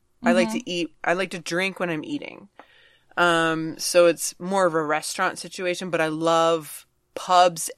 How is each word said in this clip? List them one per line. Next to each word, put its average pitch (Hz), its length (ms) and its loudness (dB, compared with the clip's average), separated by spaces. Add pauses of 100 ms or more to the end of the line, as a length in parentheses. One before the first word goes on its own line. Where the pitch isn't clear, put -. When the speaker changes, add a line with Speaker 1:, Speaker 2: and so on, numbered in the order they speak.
(240)
Speaker 1:
I 240 100 4
like - 160 4
Speaker 2:
Mm-hmm. 226 80 -6
Speaker 1:
to - 120 -10
eat, 175 240 -4 (100)
I 165 100 2
like 185 180 -4
to 185 80 -10
drink 185 400 -4
when 180 100 -4
I'm 156 140 -6
eating. - 460 -10 (680)
Um, 165 640 0
so 175 280 4
it's - 320 0
more 185 280 0
of 160 80 0
a 160 80 0
restaurant 156 560 -2
situation, 180 500 -6
but 160 120 -2
I 156 60 0
love 165 800 0 (300)
pubs 180 640 4